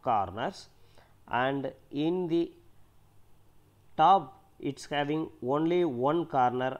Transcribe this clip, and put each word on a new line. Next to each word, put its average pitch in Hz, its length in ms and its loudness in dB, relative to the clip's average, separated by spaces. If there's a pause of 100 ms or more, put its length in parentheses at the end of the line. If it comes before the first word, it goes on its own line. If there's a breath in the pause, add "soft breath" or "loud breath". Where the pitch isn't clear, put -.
corners, 110 680 -2 (600 soft breath)
and 135 440 -2 (180)
in 165 380 -2
the 170 220 0 (1500)
top 165 440 4 (200)
it's - 260 -6
having 147 420 -2 (160)
only 160 400 2
one 147 420 0
corner 127 540 0